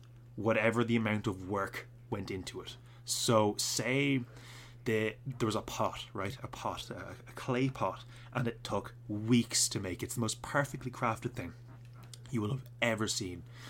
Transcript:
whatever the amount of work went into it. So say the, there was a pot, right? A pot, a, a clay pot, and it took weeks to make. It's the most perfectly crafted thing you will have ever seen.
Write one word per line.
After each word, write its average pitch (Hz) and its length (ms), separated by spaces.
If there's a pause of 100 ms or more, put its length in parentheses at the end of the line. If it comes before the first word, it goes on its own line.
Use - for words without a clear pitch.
(360)
whatever 110 460
the 117 140
amount 107 300
of 95 220
work 98 380 (220)
went 101 200
into 92 320
it. - 160 (280)
So 107 520
say 131 680 (600)
the, 110 300 (240)
there 117 80
was 107 80
a 107 80
pot, - 500
right? 101 300
A 113 60
pot, - 420
a, 92 240 (140)
a - 80
clay 131 320
pot, 104 340 (320)
and 117 140
it - 160
took - 320 (100)
weeks 110 600
to - 100
make. 95 240
It's - 120
the - 60
most 110 220
perfectly 139 480
crafted 117 440
thing 87 180 (800)
you 117 80
will 104 100
have 131 140 (180)
ever 110 240
seen. 90 380 (240)